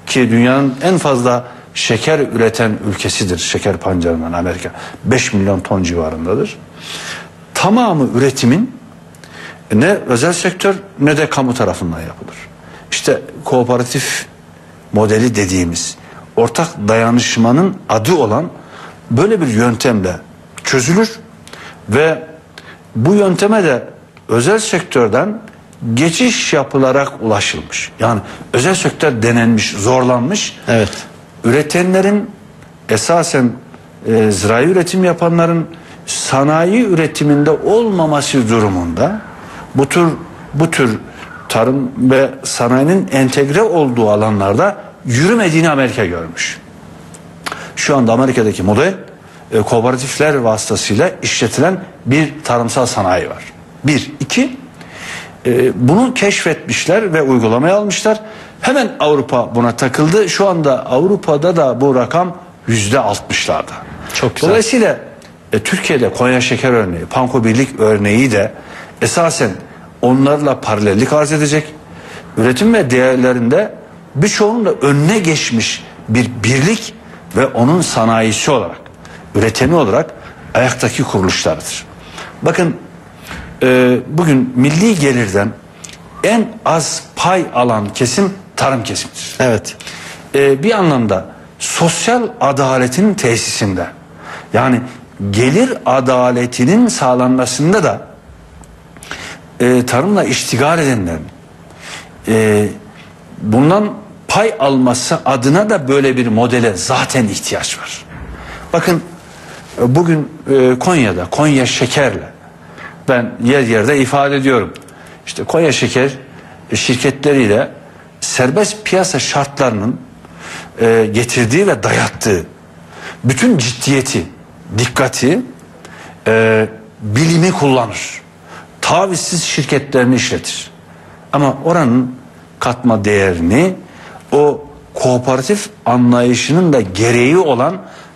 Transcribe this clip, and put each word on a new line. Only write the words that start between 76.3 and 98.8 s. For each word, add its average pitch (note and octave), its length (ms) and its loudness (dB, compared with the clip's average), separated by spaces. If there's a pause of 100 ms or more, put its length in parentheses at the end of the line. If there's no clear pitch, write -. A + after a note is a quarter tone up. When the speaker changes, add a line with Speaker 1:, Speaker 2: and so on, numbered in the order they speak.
Speaker 1:
birlik C3+ 500 0 (440)
ve C3 80 4
onun C3+ 360 2
sanayisi A2+ 720 0
olarak, G2+ 260 -2 (580)
üreteni A2+ 400 2
olarak B2+ 360 2 (420)
ayaktaki B2+ 500 0
kuruluşlardır. F2+ 840 -2 (560)
Bakın, E3+ 340 0 (880)
e, B2+ 340 4 (100)
bugün D3+ 480 2
milli D#3+ 440 4
gelirden A2+ 500 0 (760)
en G#3+ 240 2 (180)
az - 380 -2 (120)
pay F3 300 0 (100)
alan A2+ 380 0
kesim F#3 400 0 (220)
tarım C3 280 -2
kesimidir. - 560 -10
Speaker 2:
Evet. A#2+ 380 0 (580)
Speaker 1:
E, C#3 280 2
bir A3 80 2
anlamda B2+ 540 0 (340)
sosyal A3+ 640 0 (180)
adaletin C3 720 2
tesisinde, G#2 720 -2 (640)
yani A#2+ 280 2 (500)
gelir D3 540 2
adaletinin B2 1000 2
sağlanmasında C3 960 2
da, A#2 180 -2 (1600)